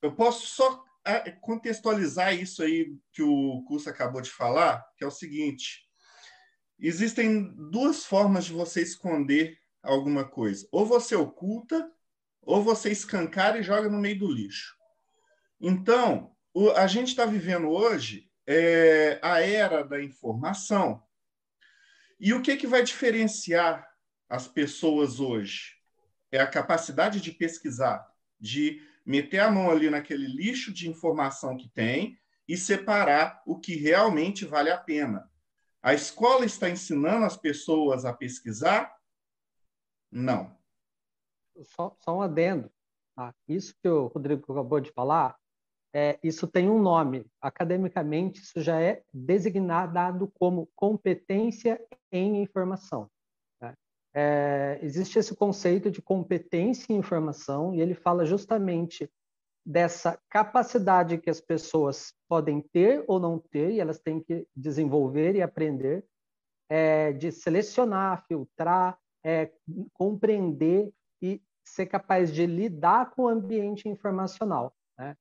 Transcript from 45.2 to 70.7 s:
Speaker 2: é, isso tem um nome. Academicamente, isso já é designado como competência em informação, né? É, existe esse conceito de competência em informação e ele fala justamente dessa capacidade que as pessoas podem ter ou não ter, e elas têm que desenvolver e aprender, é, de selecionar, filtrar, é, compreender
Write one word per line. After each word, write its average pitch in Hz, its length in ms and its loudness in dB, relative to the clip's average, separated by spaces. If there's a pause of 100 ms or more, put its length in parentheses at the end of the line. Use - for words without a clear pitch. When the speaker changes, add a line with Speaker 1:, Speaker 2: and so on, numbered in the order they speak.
Speaker 2:
é, 147 300 -2
isso 160 240 -4
tem 180 220 2
um 220 120 4
nome. 160 460 2 (140)
Academicamente, 175 1000 -2
isso - 200 -10
já 160 200 0
é 185 220 0 (100)
designado 180 1300 0
como 180 380 0
competência 214 1040 0 (320)
em 202 300 0
informação, 185 680 -6 (500)
né? 120 140 -14 (380)
É, 143 680 0
existe 170 380 0
esse - 160 -2
conceito 196 520 2
de 175 140 -6
competência 185 880 -2
em 214 40 2
informação 156 760 -2
e 170 80 0
ele 175 140 0
fala 175 300 2
justamente 175 840 -2 (560)
dessa 170 540 0 (100)
capacidade 196 880 2
que 170 120 -4
as 160 100 -2
pessoas 156 720 -2 (160)
podem 151 320 0
ter 185 460 4
ou 185 140 2
não 170 180 -2
ter, 160 320 -2
e 220 80 0
elas 160 220 -2
têm 160 200 -4
que 165 240 -6 (120)
desenvolver 147 800 0
e 190 60 2
aprender, 156 600 -2 (640)
é, 156 440 2
de 143 180 -4
selecionar, 190 960 0
filtrar, 175 720 0 (260)
é, 160 280 0 (400)
compreender 196 1000 0 (300)